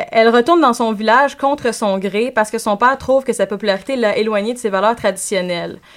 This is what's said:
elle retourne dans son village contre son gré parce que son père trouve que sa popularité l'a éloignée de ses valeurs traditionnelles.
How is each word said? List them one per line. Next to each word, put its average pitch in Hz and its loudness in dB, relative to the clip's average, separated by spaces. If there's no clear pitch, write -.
elle 226 6
retourne 240 4
dans 254 4
son 226 -2
village 220 2
contre 277 -2
son 202 -2
gré 202 -2
parce 214 0
que 226 -4
son 214 -2
père 254 2
trouve 262 0
que 240 -2
sa 196 -2
popularité 202 -4
l'a 220 0
éloignée 214 -2
de 240 -8
ses 226 -4
valeurs 202 0
traditionnelles. 180 -4